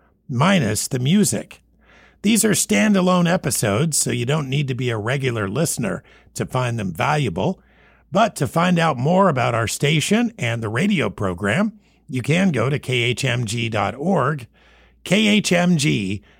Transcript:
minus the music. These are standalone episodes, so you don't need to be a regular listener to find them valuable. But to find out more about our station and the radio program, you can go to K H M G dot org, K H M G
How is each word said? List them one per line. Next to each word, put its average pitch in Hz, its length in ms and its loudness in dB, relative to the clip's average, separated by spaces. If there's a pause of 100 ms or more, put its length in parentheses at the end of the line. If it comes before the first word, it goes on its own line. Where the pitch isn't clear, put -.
(300)
minus 131 580 0
the 131 120 -4
music. 170 640 0 (580)
These 214 240 2
are 214 60 2
standalone 185 800 2
episodes, 139 680 0
so 120 140 -2
you 120 140 -2
don't 143 240 -2
need 143 180 -2
to 131 80 -4
be 123 160 -4
a 113 60 -4
regular 117 500 -2
listener 113 560 -4 (300)
to 110 120 -6
find 123 320 -2
them 98 140 -4
valuable. 127 680 -2 (520)
But 208 240 2
to 135 120 -2
find 175 300 2
out 160 200 2
more 180 320 2
about 123 260 0
our 113 120 0
station 165 720 0
and 117 240 -4
the 110 80 -4
radio 135 400 0
program, 101 680 -2 (280)
you 127 140 -4
can 180 300 2
go 123 180 0
to 151 80 0
K 127 160 -4
H 123 300 0
M 123 220 -2
G 117 240 -4
dot 101 260 -2
org, 151 520 -2 (560)
K 214 240 2
H 208 240 2
M 180 260 4
G 117 440 -2 (180)